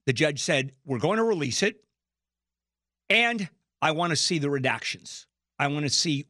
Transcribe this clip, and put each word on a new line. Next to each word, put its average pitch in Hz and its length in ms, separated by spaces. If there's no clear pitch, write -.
The 135 60
judge 147 280
said, 135 320
"We're 131 120
going 180 200
to 226 40
release 165 400
it, 214 220
and 226 380
I 151 80
wanna 165 260
see - 220
the 143 100
redactions. 127 800
I 139 80
wanna 147 240
see 147 400